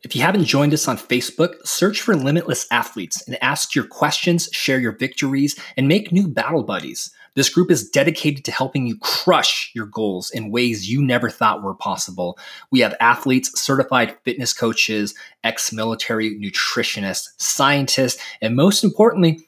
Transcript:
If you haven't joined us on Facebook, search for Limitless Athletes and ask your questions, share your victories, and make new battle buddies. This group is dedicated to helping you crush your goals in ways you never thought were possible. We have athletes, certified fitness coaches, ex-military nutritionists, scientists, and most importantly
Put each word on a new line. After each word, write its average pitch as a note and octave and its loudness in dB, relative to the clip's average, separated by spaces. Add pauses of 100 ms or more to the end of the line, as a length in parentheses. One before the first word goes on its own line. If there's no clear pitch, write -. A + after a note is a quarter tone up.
If - -8
you B2 0
haven't F3+ 4
joined D3 4
us D3+ 0
on B2 -2
Facebook, - -2
search - 0
for A3+ 2
Limitless C#3+ 0
Athletes G#2+ -4
and B2 -8
ask C3+ -2
your B2 0
questions, - 0
share C3+ 0
your A#2 -4
victories, C#3 -2 (200)
and C3+ 2
make G3 2
new F#3 4
battle B2 -2
buddies. F#2 -8 (240)
This C3+ 2
group F3 2
is E3+ 2
dedicated C#3+ 0
to - -8
helping C3 -2
you A2 -4
crush - 2
your A2+ -8
goals G#2 -4
in A2 -6
ways A2 0
you C3 0
never B2 2
thought G#2+ 0
were F#2+ -6
possible. F2+ -6 (320)
We C3 4
have A2 4
athletes, B2+ 2
certified C3 0
fitness B2 -4
coaches, A2 -2 (280)
ex-military A2 -4
nutritionists, G2+ -4 (100)
scientists, C3+ 0 (200)
and A2+ 0
most F#3 4
importantly F#3+ 4